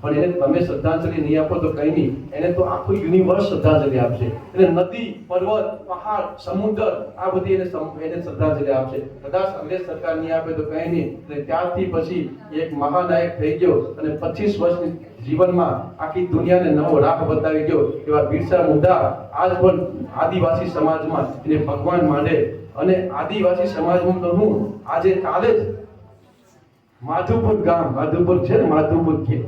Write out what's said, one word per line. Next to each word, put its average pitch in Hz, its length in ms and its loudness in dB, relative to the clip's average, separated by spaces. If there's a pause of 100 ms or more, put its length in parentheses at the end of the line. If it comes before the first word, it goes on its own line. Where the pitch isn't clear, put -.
પણ - 140 0
એને 180 180 2
તમે 175 280 2
શ્રદ્ધાંજલિ 160 600 0
નહીં 156 180 2
આપો 175 140 0
તો 165 140 0
કંઈ 156 220 0
નહીં, 127 260 0 (160)
એને 208 200 -2
તો 180 100 2
આખું - 340 0
યુનિવર્સ 185 520 4
શ્રદ્ધાંજલિ 151 500 2
આપશે. 120 260 0
એને - 440 2
નદી, 202 600 -2
પર્વત, 190 360 0 (240)
પહાડ, 208 360 -4 (200)
સમુદ્ર, 208 720 -2
આ 185 120 -2
બધી 185 240 0
એને 185 100 0
સમ-, 156 380 -8
એને 170 200 -6
શ્રદ્ધાંજલિ 151 500 -2
આપશે. - 260 -2
કદાચ 185 640 -4
અંગ્રેજ 180 260 -6
સરકાર 165 300 -6
નહીં 160 200 -4
આપે 165 160 -4
તો 156 100 -4
કંઈ 160 260 -4
નહીં. 170 300 -2
અને 143 220 -10
ત્યારથી 175 440 -2
પછી 165 540 -4 (140)
એક 156 200 -4
મહાનાયક 151 680 0
થઈ 151 200 0
ગયો 165 140 4
અને 151 440 -2
પચીસ 196 440 -2
વર્ષની 175 300 0 (360)
જીવનમાં 170 760 0
આખી 180 240 -2
દુનિયાને 170 440 2
નવો 151 280 4
રાહ 131 300 2
બતાવી 156 340 0
ગયો. 151 300 2 (140)
એવા 147 160 2
બિરસા 156 400 2
મુંડા 156 320 4 (380)
આજ 180 180 0 (100)
પણ 180 260 4 (300)
આદિવાસી 170 500 0
સમાજમાં 156 840 -2
એને 151 140 2
ભગવાન 170 440 0
માને. 151 280 2 (400)
અને 180 320 2
આદિવાસી 185 580 0
સમાજમાં 180 560 0
તો 175 140 0
હું 214 500 0
આજે 180 280 2
કાલે 190 460 2
જ - 220 -6 (1200)
માધુપુર 202 600 2
ગામ, 170 320 2
માધુપુર 175 500 2
છે - 140 4
ને, - 100 4
માધુપુર 156 480 2
ગીર, - 320 -2